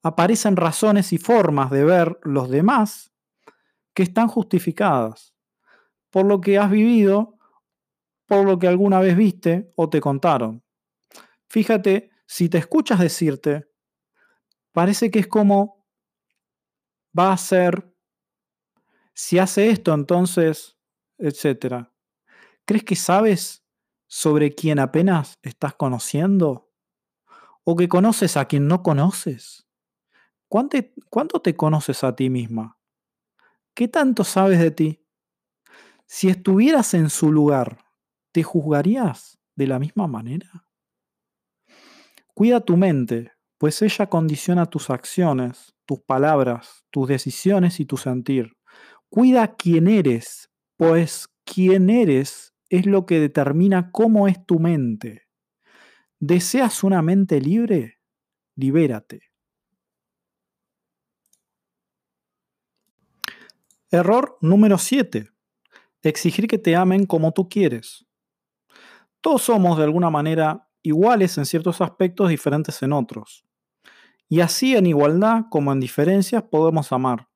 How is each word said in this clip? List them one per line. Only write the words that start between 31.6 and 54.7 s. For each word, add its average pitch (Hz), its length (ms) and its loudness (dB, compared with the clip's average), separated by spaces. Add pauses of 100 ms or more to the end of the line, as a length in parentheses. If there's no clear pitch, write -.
a 123 120 -2
ti 131 140 -2
misma? 113 480 -6 (960)
¿Qué 233 140 -2
tanto 262 360 0
sabes 190 360 2
de 165 120 2
ti? 156 340 -4 (1000)
Si - 240 -2
estuvieras 202 640 2
en 160 160 2
su 151 220 0
lugar, 147 540 0 (460)
¿te 165 120 -2
juzgarías 156 960 -2 (160)
de 139 120 -2
la 131 120 -4
misma 165 280 -4
manera? 123 400 -10 (1900)
Cuida 233 280 2
tu 175 160 2
mente, 127 560 0 (240)
pues 156 240 -2
ella 208 260 0
condiciona 165 600 -2
tus - 220 -10
acciones, 131 840 -4 (100)
tus 139 160 -8
palabras, 131 880 -2
tus 135 160 -2
decisiones 175 720 -2
y 147 60 -4
tu 131 120 -8
sentir. 127 580 -6 (540)
Cuida 233 460 2
quién 170 320 2
eres, 143 600 -2 (280)
pues 165 500 0 (160)
quién 185 460 2
eres 160 640 0 (160)
es 180 160 0
lo 196 220 2
que 165 120 2
determina 165 720 0
cómo 214 360 2
es 180 180 -2
tu 170 140 0
mente. 120 680 -4 (920)